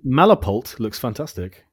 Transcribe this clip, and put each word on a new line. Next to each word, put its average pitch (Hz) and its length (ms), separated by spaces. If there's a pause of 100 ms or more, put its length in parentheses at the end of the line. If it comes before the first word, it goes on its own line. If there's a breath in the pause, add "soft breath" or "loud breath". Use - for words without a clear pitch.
Malapult 131 760
looks 110 200
fantastic. 110 720